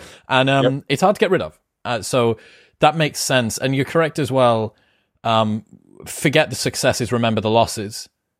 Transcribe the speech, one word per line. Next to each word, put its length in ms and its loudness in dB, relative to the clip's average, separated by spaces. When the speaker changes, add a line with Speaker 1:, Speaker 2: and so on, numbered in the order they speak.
Speaker 1:
And, 200 2
um, 160 2
Speaker 2:
Yep. 240 0
Speaker 1:
it's 140 0
hard 140 2
to 40 -2
get 100 2
rid 120 2
of. 180 -10
Uh, 180 -4
so 360 0
that 160 4
makes 240 -2
sense. 380 0
And 180 -2
you're 80 0
correct 340 -2
as 140 -2
well. 420 2
Um, 420 0
forget 440 0
the 60 -8
successes, 560 -2
remember 280 0
the 100 -2
losses. 580 -2